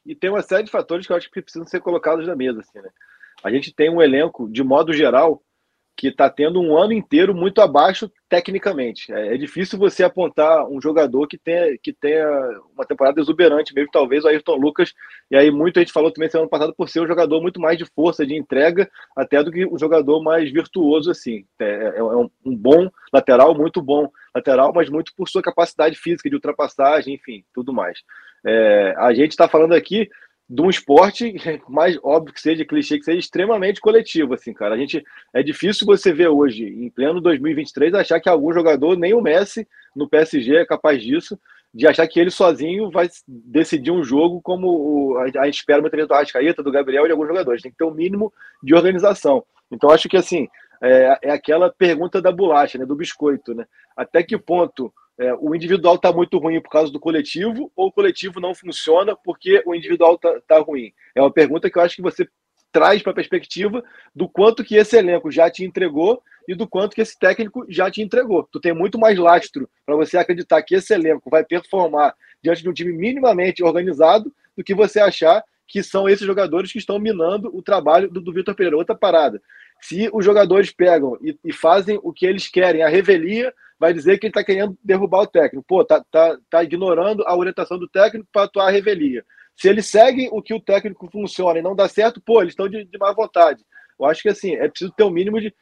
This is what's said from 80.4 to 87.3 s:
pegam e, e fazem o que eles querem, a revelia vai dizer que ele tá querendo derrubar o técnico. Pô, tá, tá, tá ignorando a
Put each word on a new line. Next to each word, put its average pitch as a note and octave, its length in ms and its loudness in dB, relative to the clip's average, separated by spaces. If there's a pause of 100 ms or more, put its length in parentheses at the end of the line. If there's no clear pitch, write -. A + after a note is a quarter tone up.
pegam D#3 500 2
e, D3 220 -8
e D#3 100 -8
fazem F#3+ 500 2
o E3+ 80 -8
que F3 140 -4
eles F#3+ 240 -4
querem, F3 340 0
a D#3 60 2
revelia G3 640 0 (240)
vai E3+ 160 2
dizer E3+ 240 0
que A3 100 -8
ele G3+ 60 -8
tá G3+ 100 -2
querendo G3 380 -4
derrubar F#3+ 400 0
o G#3 60 0
técnico. C#3 400 0
Pô, F3+ 160 2
tá, D3+ 260 2
tá, D#3+ 280 2 (120)
tá E3+ 140 2
ignorando F3+ 600 -2
a F3+ 100 -2